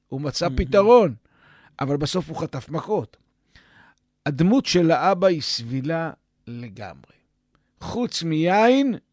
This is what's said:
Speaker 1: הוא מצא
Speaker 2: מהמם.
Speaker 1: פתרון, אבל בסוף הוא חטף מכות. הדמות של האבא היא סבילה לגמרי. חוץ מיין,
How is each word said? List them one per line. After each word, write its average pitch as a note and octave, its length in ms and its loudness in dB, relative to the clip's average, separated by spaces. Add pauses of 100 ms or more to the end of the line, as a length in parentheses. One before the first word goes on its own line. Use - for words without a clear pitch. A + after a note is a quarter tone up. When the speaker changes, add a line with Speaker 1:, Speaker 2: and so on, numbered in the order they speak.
Speaker 1:
הוא C3+ 120 -8
מצא C3 280 -4
Speaker 2:
מהמם. B2+ 80 -6
Speaker 1:
פתרון, G3 580 6 (680)
אבל C#3 160 -2
בסוף D3 320 -4
הוא D#3+ 80 -12
חטף D3 320 -8
מכות. D#3+ 480 -6 (1080)
הדמות F3 400 2
של F3 240 2
האבא F3 360 2
היא F3+ 160 0
סבילה C3+ 680 -6 (360)
לגמרי. G#2 720 -16 (640)
חוץ F#3 420 -6
מיין, G#3 720 2 (180)